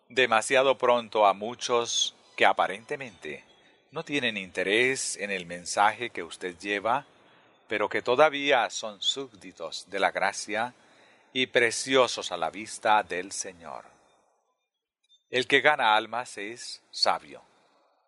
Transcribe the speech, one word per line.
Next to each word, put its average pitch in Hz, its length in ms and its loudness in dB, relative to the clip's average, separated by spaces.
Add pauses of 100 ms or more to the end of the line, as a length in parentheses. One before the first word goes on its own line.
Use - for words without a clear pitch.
demasiado 127 720 4
pronto 117 480 2
a 98 80 6
muchos 117 800 -2 (220)
que 113 80 4
aparentemente 98 1000 -2 (480)
no 165 140 -10
tienen 123 320 -2
interés 101 800 0
en 101 140 -6
el 92 140 -6
mensaje 104 680 0
que 95 120 -10
usted 90 340 -10
lleva, 101 480 -2 (600)
pero 104 220 -2
que 110 120 -4
todavía 139 680 2
son 104 320 -12
súbditos 92 880 -10
de 98 100 -6
la 92 120 2
gracia 104 600 -4 (600)
y 127 140 -2
preciosos 123 840 2
a 90 60 -4
la 82 120 -2
vista 107 540 0
del 90 300 -8
Señor. 85 520 -12 (1400)
El 123 160 0
que 139 140 4
gana 131 360 4
almas 113 420 -4
es 107 520 -12
sabio. 76 520 -4 (680)